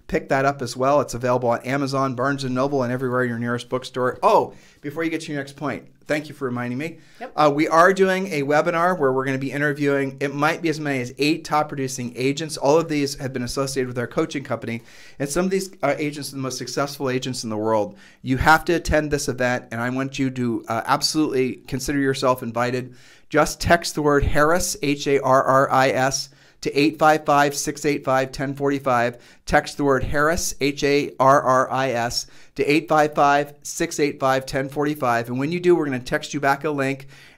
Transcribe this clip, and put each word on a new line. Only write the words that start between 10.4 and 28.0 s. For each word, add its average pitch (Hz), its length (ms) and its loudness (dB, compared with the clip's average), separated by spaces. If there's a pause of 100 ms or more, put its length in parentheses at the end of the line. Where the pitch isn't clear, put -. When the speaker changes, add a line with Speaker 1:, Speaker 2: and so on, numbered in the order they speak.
Speaker 1:
be 170 60 -2
as 156 140 -2
many 143 180 -2
as 123 180 -8
eight 156 280 0
top 151 240 0
producing 131 480 -6
agents. 143 400 -2
All 143 200 4
of 156 120 2
these 143 300 -2
have 135 120 -6
been 127 120 -6
associated 135 440 -2
with 123 100 -8
our 120 100 -4
coaching 160 360 -4
company. 113 380 -6 (380)
And 139 100 -4
some 175 160 0
of 185 60 0
these, 196 200 -2 (100)
uh, 143 160 0
agents 147 360 -6
are - 20 -12
the 135 60 -8
most 131 160 -6
successful 143 520 -4
agents 127 360 -4
in 113 40 -6
the 107 80 -4
world. 107 380 0 (260)
You 127 160 -2
have 156 280 6
to 175 80 0
attend 151 380 0
this 143 180 -2
event, 123 420 -2
and 117 80 -6
I 120 120 -2
want 135 280 -6
you 135 120 0
to, 123 360 -4
uh, 113 180 -2
absolutely 131 720 0 (100)
consider 139 320 -4
yourself 131 440 2
invited. 123 520 -4 (340)
Just 151 320 2
text - 340 2
the 156 60 -2
word 147 240 4
Harris, 156 580 2
H 143 240 0
A 139 140 4
R 131 200 4
R 135 300 4
I 131 200 4
S, 131 360 0 (340)
to 139 180 -2
eight 147 200 2
five 156 260 4
five, 143 300 4
six - 300 -6
eight 143 180 -2